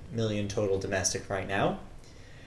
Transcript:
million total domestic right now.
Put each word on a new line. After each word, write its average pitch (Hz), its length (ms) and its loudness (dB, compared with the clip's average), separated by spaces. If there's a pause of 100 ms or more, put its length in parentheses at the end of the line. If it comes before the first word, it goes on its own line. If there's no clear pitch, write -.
(120)
million 107 360 2
total 98 300 4
domestic 95 500 0
right 95 200 0
now. 127 320 2 (680)